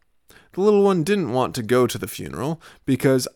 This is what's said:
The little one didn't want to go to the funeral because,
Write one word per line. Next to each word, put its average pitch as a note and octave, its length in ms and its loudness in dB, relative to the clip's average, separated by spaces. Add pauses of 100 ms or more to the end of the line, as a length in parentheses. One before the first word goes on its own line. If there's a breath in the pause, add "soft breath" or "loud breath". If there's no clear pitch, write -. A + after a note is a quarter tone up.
(520 soft breath)
The F3+ 80 -6
little G3+ 220 4
one F#3+ 220 2
didn't F3+ 280 -2
want A#2+ 220 0
to B2 80 -6
go A#2+ 240 2
to - 100 -4
the - 100 -10
funeral G2+ 540 -8 (240 loud breath)
because, C3 520 0